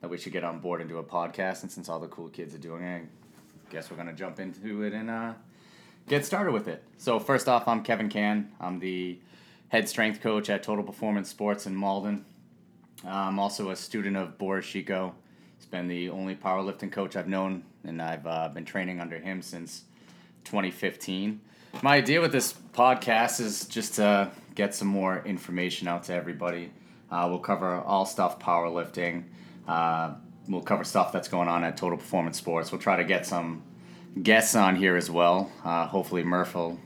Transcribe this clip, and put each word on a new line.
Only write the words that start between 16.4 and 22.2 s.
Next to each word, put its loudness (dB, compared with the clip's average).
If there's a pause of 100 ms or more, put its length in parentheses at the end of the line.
coach -4
I've -4
known, -2 (200)
and -8
I've, -6
uh, -2
been -12
training -4
under -8
him -8
since -14 (600)
twenty -2
fifteen. -4 (420)
My 8
idea 6